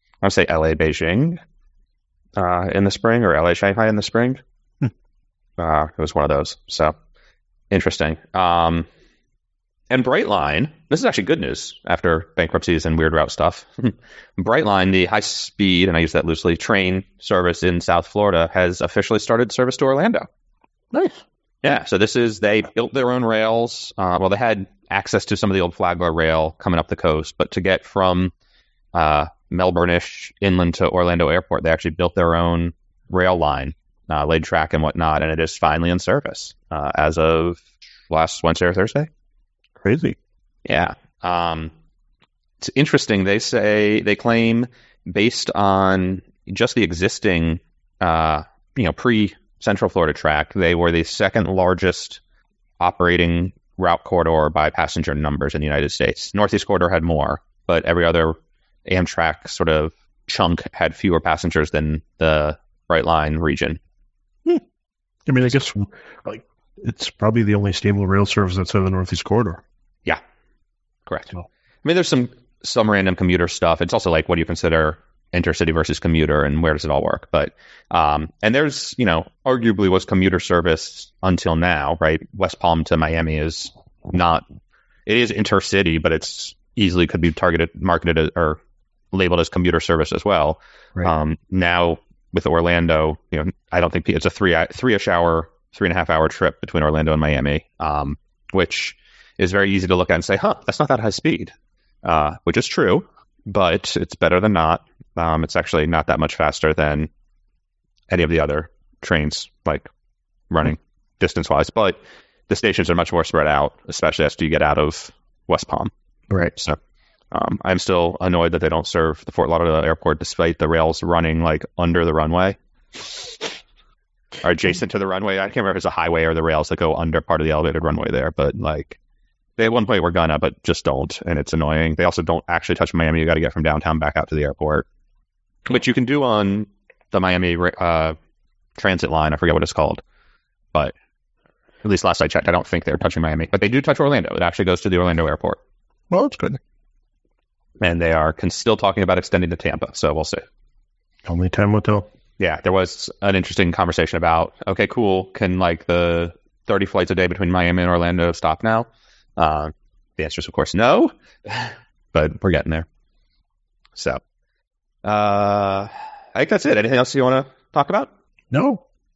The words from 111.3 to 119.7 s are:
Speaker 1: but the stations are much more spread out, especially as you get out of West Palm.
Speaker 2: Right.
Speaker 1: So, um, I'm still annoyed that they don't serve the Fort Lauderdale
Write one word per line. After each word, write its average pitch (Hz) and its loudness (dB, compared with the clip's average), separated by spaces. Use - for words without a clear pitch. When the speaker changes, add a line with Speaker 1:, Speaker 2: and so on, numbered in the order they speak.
Speaker 1:
but 101 0
the 98 0
stations 95 0
are 85 2
much 85 -2
more 85 2
spread 78 0
out, 71 0
especially - 0
as 71 -2
you 80 0
get 78 2
out 76 2
of 76 -2
West 85 -2
Palm. - -4
Speaker 2:
Right. 87 0
Speaker 1:
So, 76 -4
um, - -4
I'm 92 0
still 87 0
annoyed 87 2
that 85 -2
they 82 0
don't 80 -2
serve 80 -2
the - -12
Fort - 0
Lauderdale 82 2